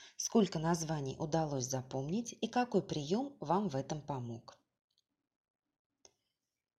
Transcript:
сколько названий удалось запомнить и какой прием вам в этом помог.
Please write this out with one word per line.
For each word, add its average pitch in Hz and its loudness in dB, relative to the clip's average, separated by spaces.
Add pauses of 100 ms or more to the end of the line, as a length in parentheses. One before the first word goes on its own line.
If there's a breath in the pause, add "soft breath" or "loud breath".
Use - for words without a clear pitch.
(160 loud breath)
сколько 190 4
названий 156 0
удалось 151 2
запомнить 135 -2
и 220 0
какой 240 2
прием 190 -2
вам 180 2
в 139 -2
этом 135 -2
помог. 120 -8 (2250)